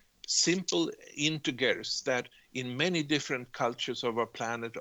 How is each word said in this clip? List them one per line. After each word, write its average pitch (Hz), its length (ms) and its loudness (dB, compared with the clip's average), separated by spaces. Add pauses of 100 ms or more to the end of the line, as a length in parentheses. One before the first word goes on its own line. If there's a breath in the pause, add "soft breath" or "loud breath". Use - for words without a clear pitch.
(300)
simple 175 640 2 (240)
integers 139 920 0
that 123 220 0 (260 soft breath)
in 123 220 -6
many 165 260 2
different 143 520 0
cultures 123 500 -2
of 117 140 0
our 117 80 2
planet 117 560 -6